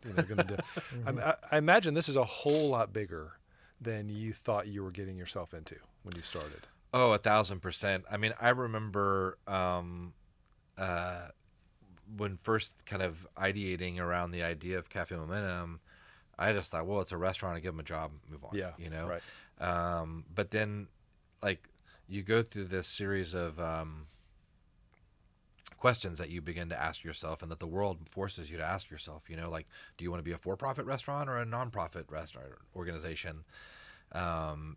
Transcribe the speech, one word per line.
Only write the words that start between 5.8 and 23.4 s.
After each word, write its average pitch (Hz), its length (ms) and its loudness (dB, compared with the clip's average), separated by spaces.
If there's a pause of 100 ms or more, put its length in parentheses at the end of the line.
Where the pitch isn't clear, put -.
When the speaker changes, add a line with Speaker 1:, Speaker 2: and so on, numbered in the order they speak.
Speaker 1:
when 90 120 -6
you 85 80 -8
started. 76 440 -8 (260)
Speaker 3:
Oh, 127 200 8
a 104 60 6
thousand 104 420 6
percent. 92 500 2
I 104 80 -2
mean, 110 220 2
I 120 100 8
remember, 104 960 2
um, 90 680 0 (640)
uh, 87 520 -2 (920)
when 98 240 -2
first - 440 0
kind 98 160 -2
of 87 240 -2 (100)
ideating 92 640 0
around 87 340 0
the 87 100 -2
idea 85 360 -2
of 85 120 -6
Cafe 92 260 -4
Momentum, 87 640 -4 (600)
I 104 120 4
just 101 180 -2
thought, 82 160 -2
"Well, 101 140 2
it's 90 120 -2
a 90 40 -4
restaurant, 92 400 0
I 80 40 -4
give 85 140 -4
'em 80 60 -6
a 78 40 -8
job, 80 280 -4 (180)
move 73 140 -14
on," 101 120 -6
Speaker 1:
Yeah, 92 220 -2
Speaker 3:
you 82 120 -8
know? 80 180 -4
Speaker 1:
right. 85 140 -4 (800)
Speaker 3:
Um, 82 320 -6
but 98 200 -2
then, 104 340 -2 (560)
like, 98 260 -2 (400)
you 98 140 -4
go 113 200 4
through 101 240 -4
this 92 200 0
series 98 480 0
of, 85 260 -2